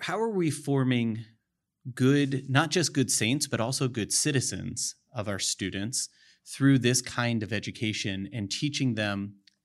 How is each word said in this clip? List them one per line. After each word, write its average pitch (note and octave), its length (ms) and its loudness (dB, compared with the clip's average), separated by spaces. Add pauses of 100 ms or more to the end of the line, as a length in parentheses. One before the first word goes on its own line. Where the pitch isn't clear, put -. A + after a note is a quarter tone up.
how F#3 180 -4
are A3+ 120 0
we F3+ 180 2
forming B2 760 0 (680)
good, C3+ 560 2
not D3 220 4
just E3+ 220 0
good B2+ 180 2
saints, C3 360 2
but A2+ 140 -2
also A#2+ 260 0
good G#2+ 240 -4
citizens G#2 840 -2 (180)
of G#2 140 -6
our G2 120 -4
students G2+ 680 -4 (360)
through C3+ 320 4
this B2 240 2
kind A#2+ 400 -2
of G#2+ 100 -6
education G2+ 800 -4
and G2+ 200 -6
teaching C#3+ 420 0
them, G2+ 400 -2 (320)